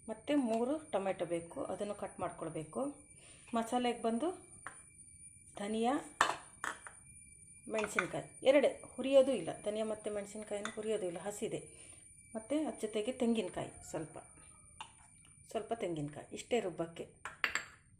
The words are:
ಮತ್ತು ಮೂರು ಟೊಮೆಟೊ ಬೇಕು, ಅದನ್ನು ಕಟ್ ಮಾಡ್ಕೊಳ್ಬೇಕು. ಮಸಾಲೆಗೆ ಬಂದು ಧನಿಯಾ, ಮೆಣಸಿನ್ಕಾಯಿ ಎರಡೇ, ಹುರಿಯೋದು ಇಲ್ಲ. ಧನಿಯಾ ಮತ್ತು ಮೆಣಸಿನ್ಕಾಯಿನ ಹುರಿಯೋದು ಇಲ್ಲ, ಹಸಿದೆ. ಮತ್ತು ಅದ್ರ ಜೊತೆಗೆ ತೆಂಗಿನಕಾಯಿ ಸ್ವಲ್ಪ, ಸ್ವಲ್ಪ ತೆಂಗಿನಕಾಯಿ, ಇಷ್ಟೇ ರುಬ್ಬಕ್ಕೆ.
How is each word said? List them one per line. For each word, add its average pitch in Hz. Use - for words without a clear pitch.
ಮತ್ತು 220
ಮೂರು 240
ಟೊಮೆಟೊ 190
ಬೇಕು, 170
ಅದನ್ನು 202
ಕಟ್ -
ಮಾಡ್ಕೊಳ್ಬೇಕು. 170
ಮಸಾಲೆಗೆ 233
ಬಂದು 233
ಧನಿಯಾ, 220
ಮೆಣಸಿನ್ಕಾಯಿ 208
ಎರಡೇ, 262
ಹುರಿಯೋದು 269
ಇಲ್ಲ. 175
ಧನಿಯಾ 214
ಮತ್ತು 214
ಮೆಣಸಿನ್ಕಾಯಿನ 208
ಹುರಿಯೋದು 214
ಇಲ್ಲ, 175
ಹಸಿದೆ. 202
ಮತ್ತು 294
ಅದ್ರ -
ಜೊತೆಗೆ 214
ತೆಂಗಿನಕಾಯಿ 220
ಸ್ವಲ್ಪ, -
ಸ್ವಲ್ಪ 214
ತೆಂಗಿನಕಾಯಿ, 160
ಇಷ್ಟೇ 226
ರುಬ್ಬಕ್ಕೆ. 170